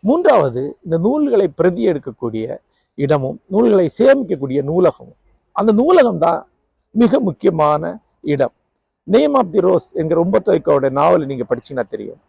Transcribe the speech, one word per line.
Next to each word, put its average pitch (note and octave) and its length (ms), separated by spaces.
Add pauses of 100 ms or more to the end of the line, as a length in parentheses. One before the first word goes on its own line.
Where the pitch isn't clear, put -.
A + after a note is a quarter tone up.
மூன்றாவது F#3 800
இந்த E3 160
நூல்களை A#3 500
பிரதி F3+ 380
எடுக்கக்கூடிய A#2+ 680 (380)
இடமும் C#3 520
நூல்களை G#3 420 (100)
சேமிக்கக்கூடிய E3 640
நூலகமும். E3 540 (360)
அந்த G#3+ 200
நூலகம் B3 460
தான் E3 280 (440)
மிக A#3 300
முக்கியமான E3 800 (220)
இடம். C#3 300 (580)
Name C#4+ 240
of B3+ 180
the G#3 80
Rose F3+ 320
என்கிற E3 320
உம்பர்டோ G3 300
எக்கோவோட C#3+ 360
நாவலை D3+ 360
நீங்க C3 220
படிச்சீங்கன்னா B2 380
தெரியும். G#2 420